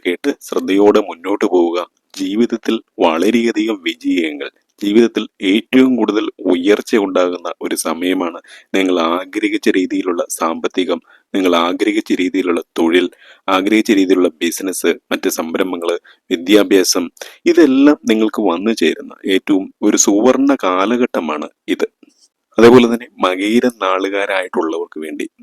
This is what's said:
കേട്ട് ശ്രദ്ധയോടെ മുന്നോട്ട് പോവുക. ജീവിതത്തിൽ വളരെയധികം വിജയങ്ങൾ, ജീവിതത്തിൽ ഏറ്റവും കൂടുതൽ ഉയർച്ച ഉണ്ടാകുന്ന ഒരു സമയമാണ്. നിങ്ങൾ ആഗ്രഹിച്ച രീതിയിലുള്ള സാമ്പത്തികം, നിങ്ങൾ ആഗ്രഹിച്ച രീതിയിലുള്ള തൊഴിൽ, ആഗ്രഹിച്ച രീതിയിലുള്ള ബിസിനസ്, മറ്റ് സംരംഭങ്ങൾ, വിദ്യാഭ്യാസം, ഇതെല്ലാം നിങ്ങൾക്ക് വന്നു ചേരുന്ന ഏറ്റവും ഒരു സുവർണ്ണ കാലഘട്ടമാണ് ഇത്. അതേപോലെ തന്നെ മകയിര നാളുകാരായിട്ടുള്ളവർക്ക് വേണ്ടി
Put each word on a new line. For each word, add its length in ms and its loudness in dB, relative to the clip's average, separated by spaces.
കേട്ട് 260 -2
ശ്രദ്ധയോടെ 600 4
മുന്നോട്ട് 460 -4
പോവുക. 260 2
ജീവിതത്തിൽ 560 -2
വളരെയധികം 720 0
വിജയങ്ങൾ, 640 -4
ജീവിതത്തിൽ 420 2
ഏറ്റവും 480 2
കൂടുതൽ 240 0
ഉയർച്ച 520 0
ഉണ്ടാകുന്ന 440 -2
ഒരു 200 -4
സമയമാണ്. 560 -4
നിങ്ങൾ 220 0
ആഗ്രഹിച്ച 520 -4
രീതിയിലുള്ള 460 -4
സാമ്പത്തികം, 640 -4
നിങ്ങൾ 200 0
ആഗ്രഹിച്ച 460 -2
രീതിയിലുള്ള 400 -2
തൊഴിൽ, 280 2
ആഗ്രഹിച്ച 340 2
രീതിയിലുള്ള 320 2
ബിസിനസ്, 500 -4
മറ്റ് 260 -4
സംരംഭങ്ങൾ, 540 -4
വിദ്യാഭ്യാസം, 760 2
ഇതെല്ലാം 460 4
നിങ്ങൾക്ക് 380 0
വന്നു 320 -2
ചേരുന്ന 320 -2
ഏറ്റവും 300 -2
ഒരു 180 2
സുവർണ്ണ 460 2
കാലഘട്ടമാണ് 840 -2
ഇത്. 120 -4
അതേപോലെ 320 8
തന്നെ 160 -6
മകയിര 420 0
നാളുകാരായിട്ടുള്ളവർക്ക് 1200 -4
വേണ്ടി 220 -10